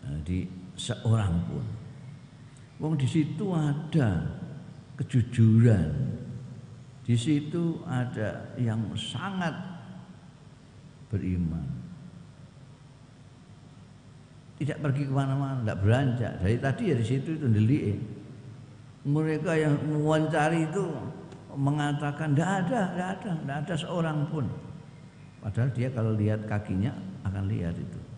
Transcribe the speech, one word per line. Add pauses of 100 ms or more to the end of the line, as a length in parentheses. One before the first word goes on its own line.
Jadi (300)
seorang (160)
pun. (1120)
Wong
di
situ
ada (680)
kejujuran. (1120)
Di
situ
ada
yang
sangat (1600)
beriman. (2750)
Tidak
pergi
kemana-mana,
tidak
beranjak.
Dari
tadi
ya
di
situ
itu
ndelike. (1120)
Mereka
yang
mewawancari
itu (720)
mengatakan,
"Tidak (160)
ada,
tidak (120)
ada,
tidak
ada
seorang (160)
pun." (960)
Padahal
dia
kalau
lihat
kakinya (320)
akan
lihat
itu. (160)